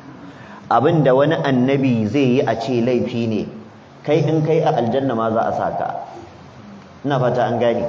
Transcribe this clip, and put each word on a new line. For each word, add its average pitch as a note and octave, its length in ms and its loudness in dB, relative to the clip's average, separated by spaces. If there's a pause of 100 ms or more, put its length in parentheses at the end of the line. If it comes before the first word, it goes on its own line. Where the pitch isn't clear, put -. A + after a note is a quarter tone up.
(720)
Abin C#3+ 320 4
da C3 80 6
wani D3 240 4
annabi C3 720 2
zai C3 300 2
yi - 20 2
a A2+ 160 0
ce B2 240 -2
laifi A#2 480 0
ne, G#2+ 120 -2 (600)
kai D3 240 2
in D#3 160 2
kai D#3 240 2
a D3+ 160 2
aljanna B2+ 320 0
ma A2+ 160 0
za A2 160 0
a - 80 -2
saka. F2+ 340 -2 (1160)
Ina C#3 160 0
fata A#2 240 2
an A#2 160 0
gane. A#2 280 2